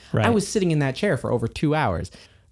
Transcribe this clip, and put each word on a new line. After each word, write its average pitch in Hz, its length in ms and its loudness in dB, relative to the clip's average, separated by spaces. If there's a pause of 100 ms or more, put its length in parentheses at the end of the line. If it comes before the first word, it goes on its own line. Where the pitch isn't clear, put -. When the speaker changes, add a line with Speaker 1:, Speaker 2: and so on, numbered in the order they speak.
(100)
Speaker 1:
Right. - 140 0
Speaker 2:
I 226 60 4
was 202 180 0
sitting 190 220 0
in 156 80 2
that 139 180 0
chair 190 220 0
for 110 120 -4
over 117 160 0
two 147 280 -2
hours. 98 360 -2 (420)